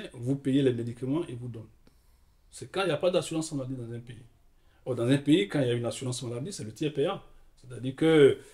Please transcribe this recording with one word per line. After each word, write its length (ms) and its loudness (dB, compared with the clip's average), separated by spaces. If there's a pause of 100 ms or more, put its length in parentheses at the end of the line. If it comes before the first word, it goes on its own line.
(100)
vous 240 -4
payez 260 2
les 120 4
médicaments 540 -4
et 80 -12
vous 120 -12
donne. 200 -14 (840)
C'est 180 -16
quand 120 -2
il 60 0
n'y 40 2
a 60 2
pas 140 2
d'assurance 420 -2
maladie 220 -6
dans 180 -10
un 60 -10
pays. 260 -16 (600)
Or, 100 -2
dans 120 0
un 100 6
pays, 300 4
quand 140 -2
il 60 0
y 40 0
a 20 0
une 120 -2
assurance 380 -6
maladie, 280 -8
c'est 140 -12
le 80 -12
tiers 180 -4
payant. 300 -2 (340)
C'est-à-dire 400 -10
que 440 8 (140)